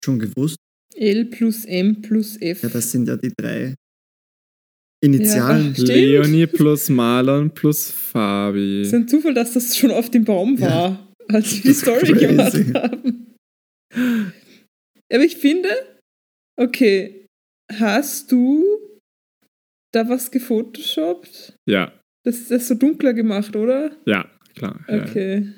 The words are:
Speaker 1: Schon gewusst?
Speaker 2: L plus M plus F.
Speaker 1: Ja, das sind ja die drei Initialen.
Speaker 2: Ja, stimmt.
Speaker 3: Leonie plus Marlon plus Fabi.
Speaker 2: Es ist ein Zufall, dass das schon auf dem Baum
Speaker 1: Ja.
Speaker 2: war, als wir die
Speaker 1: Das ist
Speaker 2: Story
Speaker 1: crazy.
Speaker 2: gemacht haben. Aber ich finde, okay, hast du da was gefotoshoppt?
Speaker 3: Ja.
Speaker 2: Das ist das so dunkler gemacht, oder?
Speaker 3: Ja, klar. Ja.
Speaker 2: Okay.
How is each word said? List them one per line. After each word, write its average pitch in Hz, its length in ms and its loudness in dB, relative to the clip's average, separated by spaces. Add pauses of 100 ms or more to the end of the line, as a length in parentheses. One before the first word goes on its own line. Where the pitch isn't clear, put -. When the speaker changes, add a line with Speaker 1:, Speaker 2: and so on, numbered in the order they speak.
Speaker 1:
Schon 131 160 -2
gewusst? 127 380 -4 (380)
Speaker 2:
L 214 300 0
plus 226 400 -4
M 190 360 0
plus 214 400 -4
F. - 220 -6
Speaker 1:
Ja, 117 60 -2
das 117 220 -4
sind 123 160 -2
ja 123 100 -2
die 131 200 -6
drei 120 380 -6 (1300)
Initialen. 139 640 4
Speaker 2:
Ja, 139 60 -4
stimmt. 123 160 0
Speaker 3:
Leonie 143 580 4
plus 151 420 0
Marlon 131 600 2
plus - 400 -2
Fabi. 101 920 -2
Speaker 2:
Es 101 60 -2
ist 101 60 -2
ein 233 140 2
Zufall, 302 260 0
dass 240 200 -2
das - 240 -2
schon 240 140 2
auf 226 180 -2
dem 233 140 2
Baum 214 340 0
Speaker 1:
Ja. 190 120 0
Speaker 2:
war, 175 440 -2 (140)
als 214 280 0
wir - 60 -8
die 254 60 2
Speaker 1:
Das 285 100 6
ist - 40 -6
Speaker 2:
Story 285 320 2
Speaker 1:
crazy. - 500 4
Speaker 2:
gemacht 127 100 -2
haben. - 600 -6 (1800)
Aber 247 120 4
ich 320 140 2
finde, 349 320 0 (920)
okay, 214 680 0 (460)
hast 214 600 -2
du 262 340 4 (1300)
da 226 160 0
was 247 220 -4
gefotoshoppt? - 1200 -6 (160)
Speaker 3:
Ja. 95 240 0 (320)
Speaker 2:
Das 240 140 -4
ist - 120 -10
das 240 160 -2
so 254 80 0
dunkler 277 380 0
gemacht, 208 420 -2
oder? 262 400 -2 (100)
Speaker 3:
Ja, - 240 -2 (260)
klar. - 340 -12
Ja. 214 140 -2
Speaker 2:
Okay. 202 540 -6